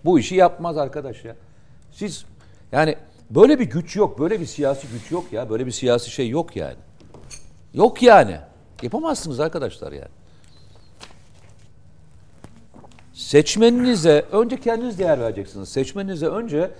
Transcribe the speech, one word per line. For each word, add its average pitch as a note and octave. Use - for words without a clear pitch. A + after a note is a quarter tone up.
bu E3+
işi D3
yapmaz E3+
arkadaş C3+
ya. A#2
Siz, -
yani D3+
böyle A#3+
bir A#3
güç D3+
yok, G3+
böyle F3+
bir D3+
siyasi D3
güç A#2
yok F3
ya, A2+
böyle A2+
bir B2
siyasi A#2+
şey B2
yok D3+
yani. C#2
Yok G#3
yani. E3
Yapamazsınız F#3
arkadaşlar D3
yani. C#2
Seçmeninize G3+
önce A#3+
kendiniz A3+
değer D#3+
vereceksiniz. G2+
Seçmeninize E3
önce F#3